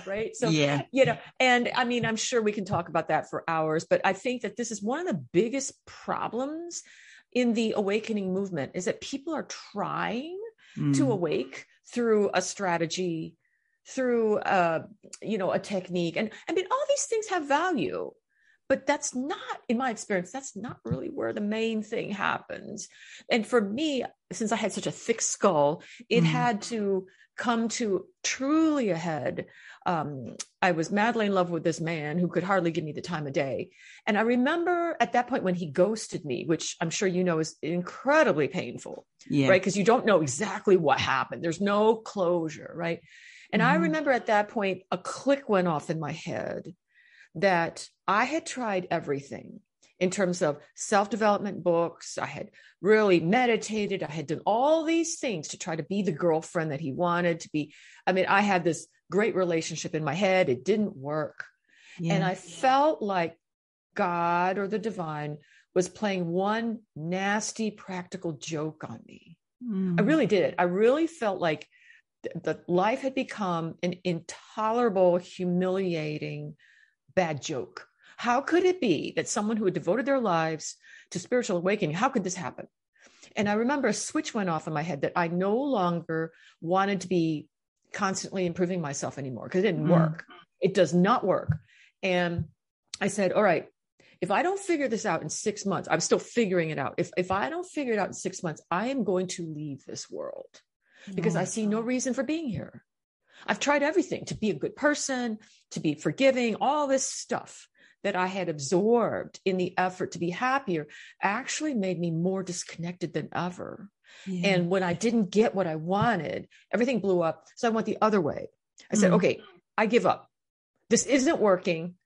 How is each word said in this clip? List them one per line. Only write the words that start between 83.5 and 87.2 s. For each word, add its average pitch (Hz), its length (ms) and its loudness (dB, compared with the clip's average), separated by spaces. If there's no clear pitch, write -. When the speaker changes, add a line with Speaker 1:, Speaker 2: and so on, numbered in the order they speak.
Speaker 1:
remember 240 340 0
a 208 60 2
switch - 400 -4
went 196 160 -2
off 156 180 -2
in 156 60 -6
my 147 100 -2
head 151 180 -6
that - 140 0
I 170 120 2
no 185 300 0
longer 170 760 -2
wanted 190 400 0
to 185 60 -10
be 160 400 0